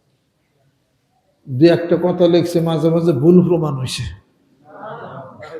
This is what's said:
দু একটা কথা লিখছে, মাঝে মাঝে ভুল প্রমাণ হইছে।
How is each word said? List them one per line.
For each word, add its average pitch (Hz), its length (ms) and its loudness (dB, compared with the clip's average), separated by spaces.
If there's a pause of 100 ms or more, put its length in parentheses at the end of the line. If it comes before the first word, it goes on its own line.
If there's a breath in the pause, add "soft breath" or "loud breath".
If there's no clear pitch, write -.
(1500)
দু 135 180 2
একটা 170 360 2
কথা 175 240 0
লিখছে, 170 340 0
মাঝে 165 300 0
মাঝে 165 220 0
ভুল 170 360 4
প্রমাণ 156 260 -2
হইছে। 127 280 -8 (1600)